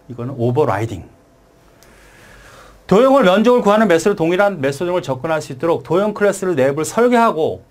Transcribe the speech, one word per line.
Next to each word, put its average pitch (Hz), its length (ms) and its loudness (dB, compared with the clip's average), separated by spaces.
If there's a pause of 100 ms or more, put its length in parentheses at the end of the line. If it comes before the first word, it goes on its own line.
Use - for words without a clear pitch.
이거는 120 300 -12
오버라이딩. 117 640 -2 (1800)
도형을 262 360 4
면적을 214 380 4
구하는 208 260 2
메소드, 180 280 2
동일한 180 460 0
메소드명을 175 400 -4
접근할 147 400 -6
수 - 120 -16
있도록 131 300 -4
도형 202 300 -2
클래스를 196 420 -2
내부를 143 300 0
설계하고 208 840 0